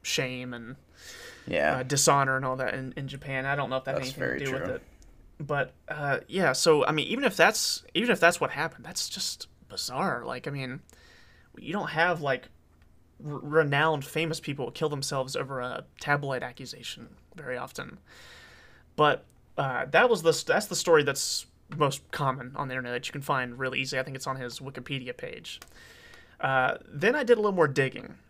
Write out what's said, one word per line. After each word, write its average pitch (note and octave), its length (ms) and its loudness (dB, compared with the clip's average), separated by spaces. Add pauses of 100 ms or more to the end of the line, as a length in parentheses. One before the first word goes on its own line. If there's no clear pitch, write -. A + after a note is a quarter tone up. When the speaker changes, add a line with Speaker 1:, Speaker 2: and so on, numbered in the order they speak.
Speaker 1:
shame B2+ 520 -4
and, A#2+ 220 -12 (720)
Speaker 2:
Yeah. E2+ 300 4
Speaker 1:
uh, B2+ 60 -2
dishonor C#3 540 4
and C3+ 80 -2
all C3 120 -2
that B2+ 160 -4
in, C3 240 -8
in C#3 100 -6
Japan. C3+ 380 -6
I C#3 100 0
don't C3+ 140 -2
know C3 80 -2
if C3 80 -4
that C3+ 100 -2
had C3 80 -2
Speaker 2:
That's C3 140 -8
Speaker 1:
anything - 60 -2
to C2+ 40 0
Speaker 2:
very - 120 0
Speaker 1:
do C3+ 140 -2
with C3 120 -4
Speaker 2:
true. - 100 -4
Speaker 1:
it. - 60 -8 (580)
But, C#3+ 340 -2 (160)
uh, C#3+ 380 -2
yeah, E3 260 2
so, D3+ 320 6
I - 60 2
mean, D#3 160 0
even C4 180 -2
if A3 100 2
that's, - 480 4 (100)
even A3+ 160 0
if G3 100 2
that's E3+ 200 6
what C#3 120 0
happened, D3 340 -6
that's - 240 -6
just - 380 -8 (200)
bizarre. B2+ 580 -2
Like, B2 220 -6
I D3 40 -6
mean, C3+ 280 -6 (760)
you - 160 -8
don't F#3+ 160 -4
have, E3 320 2
like, C3+ 260 -2 (760)
r-, D3 160 -8
renowned D3 640 2
famous D#3 340 -2
people C#3 320 -6
kill - 180 -2
themselves C3+ 460 -4
over C3 240 -6
a B2 240 -8 (160)
tabloid C#3+ 420 0
accusation B2 680 -12 (260)
very B2+ 220 -8
often. - 400 -10 (960)
But, D3 300 4 (320)
uh, C3 340 0
that G3+ 180 8
was F#3 140 2
the E3 100 6
st-, - 140 -2
that's F3 200 2
the F3+ 80 -6
story D#3+ 280 6
that's - 420 -2 (300)
most C#3 360 0
common C3 440 -2
on C#3+ 120 -4
the B2+ 80 -6
internet B2 180 -4
that B2 140 -4
you - 40 -8
can C#3+ 120 -6
find B2+ 340 -2
really C3 240 -2
easy. C3 180 -2
I C3 40 0
think C3+ 120 -8
it's C3+ 120 -8
on C3 80 -2
his B2 240 -8
Wikipedia C3 580 -8
page. - 420 -12 (800)
Uh, C3+ 360 4 (120)
then F3 280 2
I D4 80 0
did A#3 140 8
a G#3+ 40 0
little G#3 140 4
more E3 120 6
digging. C3+ 480 0 (140)